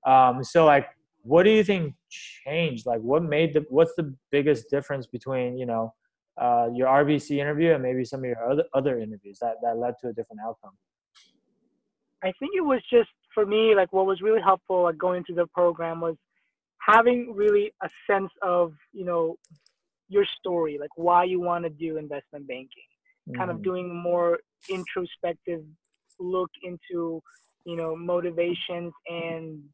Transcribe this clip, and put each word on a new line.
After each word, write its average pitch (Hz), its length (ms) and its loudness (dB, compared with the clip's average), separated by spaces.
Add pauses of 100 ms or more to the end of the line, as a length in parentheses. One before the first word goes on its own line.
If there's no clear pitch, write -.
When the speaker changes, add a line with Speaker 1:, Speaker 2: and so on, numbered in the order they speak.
Speaker 1:
Um, 131 380 6
so, 165 200 4
like, 143 220 6 (360)
what 151 200 4
do 208 80 6
you 220 140 6
think 175 300 -2 (140)
changed? 139 760 -6
Like, 117 140 -2
what 135 240 0
made 151 300 0
the, 151 140 2
what's 160 280 4
the 143 180 -6 (160)
biggest 139 400 0
difference 139 380 -4
between, 123 500 -6
you 127 80 -6
know, 113 260 -4 (480)
uh, 120 320 2
your 127 140 0
R 139 180 6
B 147 140 2
C 143 220 -4
interview 151 340 2
and 135 80 -2
maybe 127 220 -2
some 131 160 -10
of 131 60 -8
your 120 220 -6
other, 147 160 0 (100)
other 131 260 0
interviews 101 400 -14
that, 117 220 -4
that 117 160 -2
led 120 240 -4
to 127 60 -8
a 117 40 -8
different 110 340 -12
outcome? 104 300 -14 (1500)
Speaker 2:
I 185 160 -4
think 302 180 -8
it 370 80 0
was 262 160 0 (120)
just, 233 180 4 (240)
for 214 120 2
me, 214 280 4
like, 185 180 2
what 190 140 2
was 190 140 0
really 214 220 2
helpful, 185 420 2
like, 170 140 0
going 180 260 -2
through 170 120 -8
the 170 120 0
program 165 520 0
was 165 160 -4 (680)
having 233 500 4
really 208 380 2 (120)
a - 40 -6 (220)
sense 196 200 0 (120)
of, 175 300 2 (200)
you 196 120 -10
know, 170 320 -2 (720)
your 202 160 2 (160)
story, 165 400 -4
like, 143 160 -10
why 175 260 4
you 180 180 0
wanna 175 300 -2
do 156 280 -8
investment 143 500 -12
banking, 131 200 -12 (680)
kind 180 140 -4
of 170 80 -6
Speaker 1:
Mm-hmm. 202 60 -12
Speaker 2:
doing 180 380 -4
more 175 380 0 (280)
introspective 175 920 -8 (560)
look 180 320 -4 (120)
into, 170 600 -8 (420)
you 170 120 -10
know, 160 180 -6
motivations 175 1000 -4 (160)
and 165 540 -10 (120)